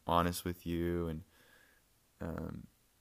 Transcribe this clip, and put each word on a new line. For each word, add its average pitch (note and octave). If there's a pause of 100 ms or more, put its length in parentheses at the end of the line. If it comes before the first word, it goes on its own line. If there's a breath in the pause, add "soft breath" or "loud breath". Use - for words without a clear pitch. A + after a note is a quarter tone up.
honest E2+
with F2
you, E2+
and, D#2+ (1000 soft breath)
um, D#2+ (340)